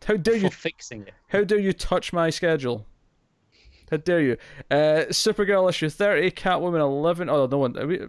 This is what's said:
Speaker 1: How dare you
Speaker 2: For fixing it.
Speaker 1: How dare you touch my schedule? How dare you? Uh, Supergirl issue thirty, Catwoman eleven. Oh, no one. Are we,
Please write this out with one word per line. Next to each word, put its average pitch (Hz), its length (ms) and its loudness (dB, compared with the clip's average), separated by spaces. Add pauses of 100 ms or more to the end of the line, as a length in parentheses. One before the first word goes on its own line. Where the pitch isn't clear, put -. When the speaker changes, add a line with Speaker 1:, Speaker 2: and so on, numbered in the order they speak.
Speaker 1:
How 214 120 0
dare 220 200 2
you 196 140 0
Speaker 2:
For - 60 -10
fixing - 460 -10
it. 98 120 -20 (120)
Speaker 1:
How 202 160 0
dare 208 160 0
you 196 140 0
touch - 400 -4
my 165 180 0
schedule? 135 560 -2 (1040)
How 160 60 0
dare 170 240 2
you? 127 160 2 (340)
Uh, 151 400 2
Supergirl 196 580 2
issue 160 200 -2
thirty, 185 420 2
Catwoman 175 480 -2
eleven. 151 500 0
Oh, 139 180 2
no 135 120 0
one. 127 180 0
Are 113 120 -4
we, 180 100 -2 (100)